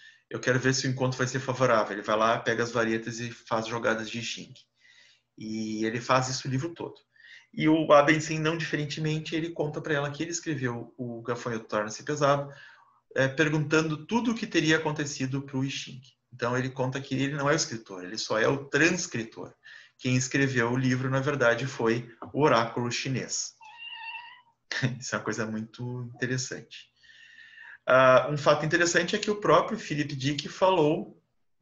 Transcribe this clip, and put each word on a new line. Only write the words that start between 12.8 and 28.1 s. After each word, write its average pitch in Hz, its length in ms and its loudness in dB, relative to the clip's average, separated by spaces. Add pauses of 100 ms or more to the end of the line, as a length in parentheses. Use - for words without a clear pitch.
é, 135 120 4
perguntando 151 800 2
tudo 233 260 0
o 220 40 -2
que 208 120 -6
teria 160 300 4
acontecido 139 640 -2
pro 135 220 -4
I 139 60 -2
Ching. - 320 -10 (320)
Então, 123 240 -2
ele 127 120 -2
conta 131 320 -4
que 135 120 -6
ele 139 220 -2
não 139 140 0
é 147 40 4
o - 20 6
escritor, 107 500 -6
ele 107 120 -10
só 110 220 -2
é 117 80 4
o 135 180 0
transcritor. 139 880 -2 (440)
Quem 127 180 0
escreveu 127 560 2
o 127 60 0
livro, 131 320 0
na 131 100 0
verdade, 131 480 2
foi 117 420 0 (240)
o 131 80 0
oráculo 120 480 4
chinês. 120 640 -4 (1160)
<laughs> - 280 -4
Isso - 140 -8
é 107 40 -2
uma 107 60 -6
coisa 110 220 -4
muito 120 680 -8
interessante. 127 760 -8 (960)
Ah, 127 460 6